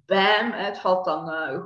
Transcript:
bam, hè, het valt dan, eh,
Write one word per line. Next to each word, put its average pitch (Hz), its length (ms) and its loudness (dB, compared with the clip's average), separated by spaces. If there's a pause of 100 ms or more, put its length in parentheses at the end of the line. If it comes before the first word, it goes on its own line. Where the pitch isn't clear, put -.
bam, 208 460 2
hè, 185 120 -4
het 202 160 -4
valt 185 260 2
dan, 160 260 -4
eh, 151 340 -4